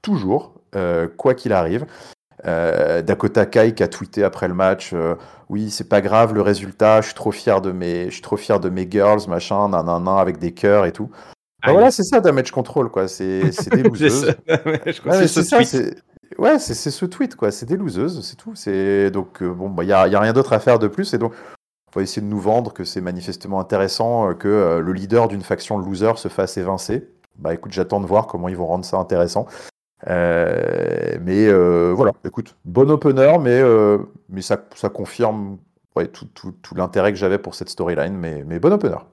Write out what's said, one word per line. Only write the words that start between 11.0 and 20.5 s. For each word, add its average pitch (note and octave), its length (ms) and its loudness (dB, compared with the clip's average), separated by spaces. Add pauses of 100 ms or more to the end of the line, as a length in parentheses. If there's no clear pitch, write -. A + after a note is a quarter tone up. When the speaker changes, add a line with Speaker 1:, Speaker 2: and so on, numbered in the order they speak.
Speaker 1:
Bah - 60 0
Speaker 2:
Aïe. C#3 60 6
Speaker 1:
voilà, A#3 160 8
c'est G#3 140 -4
ça, A#3+ 160 2
Damage C#3+ 320 2
Control, C3 360 -2
quoi, F#2+ 200 -2
c'est, F#2+ 440 -2
Speaker 2:
<laughs> - 0 -
Speaker 1:
c'est - 180 -6
des E3+ 120 2
Speaker 2:
C'est - 0 -
ça, A3+ 60 4
Speaker 1:
loseuses. C#3+ 460 2 (140)
Speaker 2:
Damage D#3+ 540 -2
Control, D#3+ 100 -2
Speaker 1:
Ouais, F#3+ 80 4
mais F3+ 60 6
Speaker 2:
c'est - 20 4
Speaker 1:
c'est E3+ 140 0
Speaker 2:
ce E3+ 80 -2
Speaker 1:
ça, C#4+ 80 4
Speaker 2:
tweet. A#3+ 100 4
Speaker 1:
c'est, - 260 -2 (440)
ouais, D4 200 4
c'est, - 160 -6
c'est - 160 -6
ce - 140 -6
tweet, B3+ 320 -6
quoi, G#2 140 0
c'est A#2 160 -10
des D#3+ 100 -2
loseuses, C#3+ 500 -4
c'est - 100 -16
tout. A3 180 -16
C'est, G2 560 0
donc, F#2 320 -8
euh, F2+ 100 -2
bon, F#2 160 -8
bah, E2+ 160 -4
y G2+ 80 2
a, F#2+ 160 6
y G2 60 2
a G2+ 60 4
rien A2 120 2
d'autre A#2+ 220 2